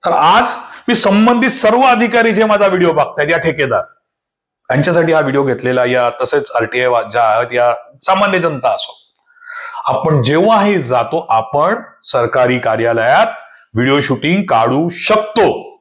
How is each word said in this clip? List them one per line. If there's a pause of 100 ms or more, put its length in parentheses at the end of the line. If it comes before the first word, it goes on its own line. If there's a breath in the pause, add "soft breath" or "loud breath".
तर
आज (400 loud breath)
मी
संबंधित
सर्व
अधिकारी
जे
माझा
व्हिडिओ
बघतायत,
या
ठेकेदार, (880)
यांच्यासाठी
हा
व्हिडिओ
घेतलेला,
या
तसेच
आरटीआय
वा-,
ज्या
आहेत,
या (280)
सामान्य
जनता
असो, (840 loud breath)
आपण
जेव्हाही
जातो,
आपण (220)
सरकारी
कार्यालयात (480 loud breath)
व्हिडिओ
शूटिंग
काढू
शकतो.